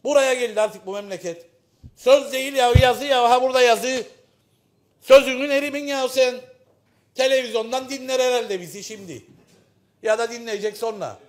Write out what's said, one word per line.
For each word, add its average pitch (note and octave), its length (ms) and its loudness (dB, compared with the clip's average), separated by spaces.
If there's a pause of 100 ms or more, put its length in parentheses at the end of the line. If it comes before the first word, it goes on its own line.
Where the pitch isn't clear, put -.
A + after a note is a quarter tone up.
Buraya C4+ 300 2
geldi A3+ 260 -4
artık F#3+ 260 -4
bu F#3+ 60 -10
memleket. F#3 540 -12 (500)
Söz C4+ 360 4
değil C4+ 220 -6
ya, A#3+ 180 2 (100)
yazı B3 220 2
ya, B3 260 2
ha B3 120 4
burada B3+ 200 2
yazı. A#3+ 420 2 (960)
Sözünün C4 500 6
erimin C#4+ 360 -4
ya C4+ 220 -4
sen. B3+ 260 0 (800)
Televizyondan B3+ 720 -2
dinler C4 320 -6
herhalde A3+ 400 -2
bizi F3+ 240 -16
şimdi. F#3+ 400 -16 (760)
Ya A3 160 0
da A#3 120 -4
dinleyecek G#3+ 460 -8
sonra. F#3+ 420 -8 (100)